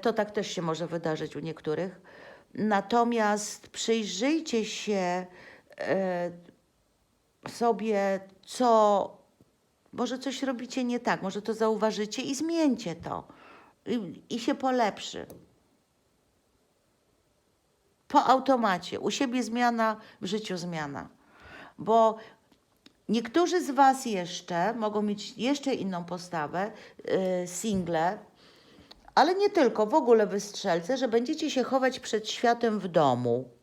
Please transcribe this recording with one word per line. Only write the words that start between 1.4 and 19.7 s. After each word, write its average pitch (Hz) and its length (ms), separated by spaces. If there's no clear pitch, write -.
Natomiast 214 1120
przyjrzyjcie 226 1000
się, 185 600
e, 175 520
sobie, 202 720
co, 220 720
może 247 260
coś 262 240
robicie 254 400
nie 240 160
tak, 202 220
może 196 200
to 220 120
zauważycie 220 680
i 269 140
zmieńcie 294 600
to. - 320
I, 202 440
i 233 100
się 269 160
polepszy. 240 680
Po - 180
automacie. 240 760
U - 120
siebie 247 320
zmiana, 226 540